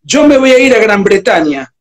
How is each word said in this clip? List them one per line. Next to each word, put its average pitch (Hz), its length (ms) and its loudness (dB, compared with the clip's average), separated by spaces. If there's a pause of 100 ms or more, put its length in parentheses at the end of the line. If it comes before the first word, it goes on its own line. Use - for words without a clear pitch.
"Yo 294 260 -2
me 285 100 4
voy 262 140 2
a 254 80 4
ir 254 140 2
a 226 60 0
Gran 208 240 -2
Bretaña". 170 760 -4